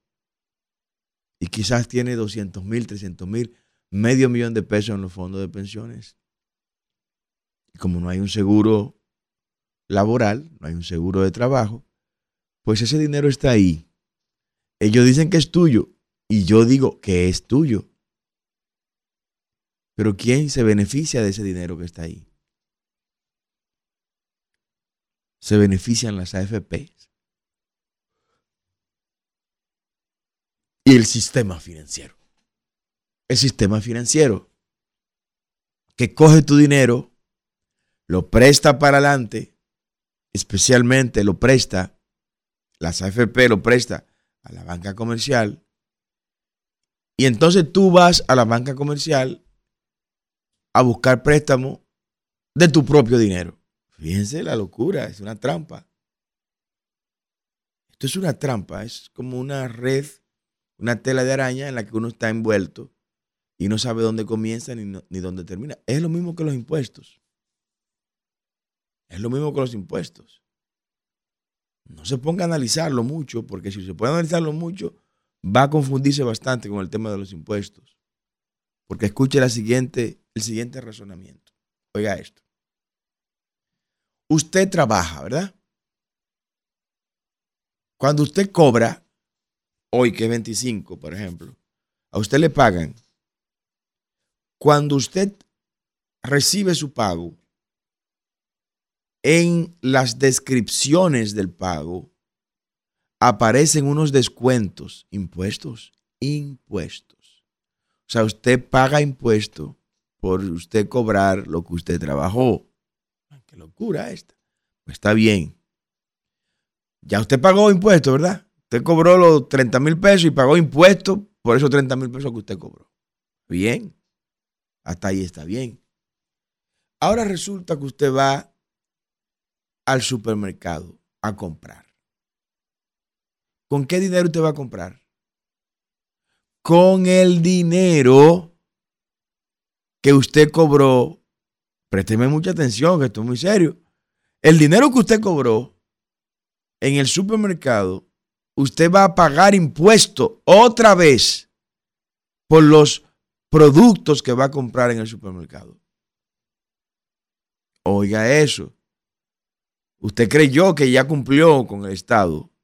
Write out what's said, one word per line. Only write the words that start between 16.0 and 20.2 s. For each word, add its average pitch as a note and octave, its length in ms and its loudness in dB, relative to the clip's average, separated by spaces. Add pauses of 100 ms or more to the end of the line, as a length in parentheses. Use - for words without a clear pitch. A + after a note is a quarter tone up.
y G#2 160 0
yo G#2+ 200 4
digo C3+ 360 0
que F2+ 280 -2
es F2+ 200 -6
tuyo. B2+ 420 -2 (2000)
Pero G#2 220 -2
¿quién B2+ 320 -2